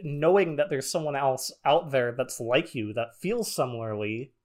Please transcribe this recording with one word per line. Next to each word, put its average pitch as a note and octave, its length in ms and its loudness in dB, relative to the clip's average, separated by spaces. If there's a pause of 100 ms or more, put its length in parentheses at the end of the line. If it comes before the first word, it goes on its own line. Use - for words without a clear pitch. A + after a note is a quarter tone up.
Knowing D#3+ 520 4
that D3 140 0
there's C3+ 200 -2
someone D3+ 280 -2
else C3+ 340 0 (140)
out D3 260 4
there B2 260 2
that's B2+ 220 -4
like B2+ 340 0
you, G#2+ 200 -6
that A#2 260 -6
feels A3 340 -2
similarly, A2+ 800 -4 (140)